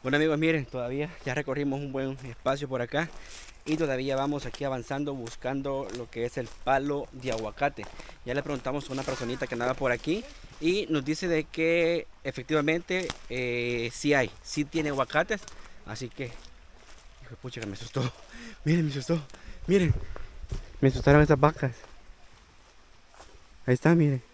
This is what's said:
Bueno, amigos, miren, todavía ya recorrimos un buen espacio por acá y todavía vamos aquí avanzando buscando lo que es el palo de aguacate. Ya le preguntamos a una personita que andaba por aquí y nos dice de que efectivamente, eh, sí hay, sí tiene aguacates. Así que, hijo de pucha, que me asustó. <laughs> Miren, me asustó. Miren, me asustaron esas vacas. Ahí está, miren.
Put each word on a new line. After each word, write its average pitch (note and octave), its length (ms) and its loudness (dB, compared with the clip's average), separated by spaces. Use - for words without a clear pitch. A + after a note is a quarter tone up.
Bueno, C#3+ 140 2
amigos, D3+ 220 4
miren, D#3+ 260 2
todavía C3 460 -4
ya C3 80 -2
recorrimos C#3 440 -2
un C#3 140 -8
buen C3+ 320 -4
espacio C3+ 420 -2
por C3 140 -2
acá D3 300 -2
y D3+ 100 2
todavía C3+ 400 0
vamos C#3 300 0
aquí B2 180 -6
avanzando C#3 480 -2
buscando C3+ 720 -4
lo A#2 120 -10
que A#2 140 -2
es B2 140 -4
el A#2 100 -4
palo C#3 480 2
de B2+ 180 -6
aguacate. A2+ 540 -2
Ya A#2+ 80 -4
le C#3 100 0
preguntamos C#3 460 -4
a C3+ 60 -6
una C3+ 80 -2
personita B2+ 440 -2
que - 80 -6
andaba B2 200 0
por B2+ 180 2
aquí E3 320 0
y F3+ 260 2
nos D3 160 2
dice D#3 240 0
de D#3 160 2
que E3 600 2
efectivamente, D#3 840 0
eh, A#2+ 640 0
sí C#3+ 220 2
hay, B2 160 4
sí D3 220 -4
tiene D3+ 240 -2
aguacates. D3+ 540 0
Así A2+ 240 -8
que, C3+ 160 -8
hijo - 1040 -18
de A#2+ 60 -14
pucha, A#2+ 240 -10
que G#2+ 60 -6
me G2+ 80 -6
asustó. A#2 260 -6
<laughs> - 260 -14
Miren, D#3+ 220 4
me C#3 60 -2
asustó. D3+ 280 0
Miren, F#3 260 6
me C3+ 60 8
asustaron C#3 340 8
esas D3 160 6
vacas. D3 320 4
Ahí B2+ 80 6
está, D#3+ 200 6
miren. D3 260 6